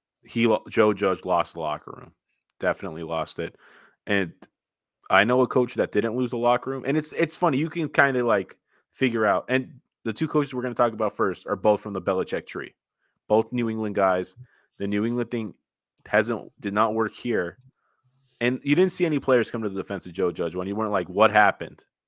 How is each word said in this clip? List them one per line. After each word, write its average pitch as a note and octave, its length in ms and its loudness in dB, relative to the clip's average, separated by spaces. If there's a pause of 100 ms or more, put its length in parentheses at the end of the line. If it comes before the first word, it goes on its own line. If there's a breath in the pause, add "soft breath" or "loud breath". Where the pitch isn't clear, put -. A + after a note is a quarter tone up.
(240)
he A#2 220 0
lo-, A2 220 2
Joe G#2+ 240 4
Judge F#2+ 320 -2
lost F2 300 0
the E2+ 60 -8
locker D2+ 360 -6
room. - 160 -20 (480)
Definitely F2 420 -4
lost D#2+ 360 -6
it. E2 180 -8 (500 soft breath)
And G2 260 0 (800)
I G2 140 6
know B2 180 4
a B2 40 4
coach B2 280 0
that G2 180 -2
didn't A2 240 0
lose B2+ 140 -2
the B2 80 -6
locker A#2+ 320 0
room. C3+ 160 -8
And C#3+ 100 0
it's, D3+ 160 -4
it's D3+ 240 -2
funny. D3+ 220 2
You D3+ 120 -2
can D#3+ 180 -4
kinda, C3+ 360 2
like, G#2 320 0 (360)
figure A2+ 340 0
out. G2 220 2
And B2+ 320 -2 (240)
the A2+ 80 -2
two D#3 160 -4
coaches C#3+ 260 0
we're B2 80 -6
gonna B2 120 -6
talk A#2+ 180 2
about G#2+ 240 -4
first G2 300 -2
are G2+ 100 -2
both G#2 240 2
from G#2 120 -10
the F#2+ 100 -6
Belichick F#2 440 -2
tree. - 280 -12 (540)
Both A2 240 2
New A#2+ 180 -2
England A2 240 -4
guys. F#2 420 0 (420 soft breath)
The G2+ 100 -4
New G#2 180 0
England A#2+ 240 -4
thing A2 240 -8 (520)
hasn't, G#2+ 440 0 (100)
did G2+ 140 -4
not A2 200 2
work A2 200 -2
here. F#2+ 440 -4 (840)
And B2 240 0
you C#3+ 100 0
didn't F3+ 180 4
see F3+ 140 0
any D3+ 140 0
players B2 300 2
come A#2 120 -6
to G#2+ 60 -4
the G2 120 -4
defense F#2+ 260 -8
of F2+ 60 -14
Joe F2+ 200 0
Judge E2+ 240 -6
when F#2 100 -4
you G2 80 -6
weren't G#2+ 160 -2
like, F#2+ 180 -2
"What G2+ 220 4
happened?" G2+ 540 2 (240)